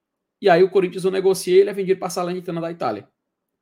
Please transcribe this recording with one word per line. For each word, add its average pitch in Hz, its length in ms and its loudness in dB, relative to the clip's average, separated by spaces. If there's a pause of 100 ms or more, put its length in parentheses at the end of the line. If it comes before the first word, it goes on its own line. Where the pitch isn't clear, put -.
(420)
E 196 60 2
aí 170 140 6
o 190 80 4
Corinthians 180 340 -2
o 190 60 0
negocia 185 440 0
e 190 60 8
ele 202 100 2
é - 20 -8
vendido 190 280 -2
pra 180 100 -6
Salernitana 175 500 -6
da 165 100 -6
Itália. 123 380 -8 (540)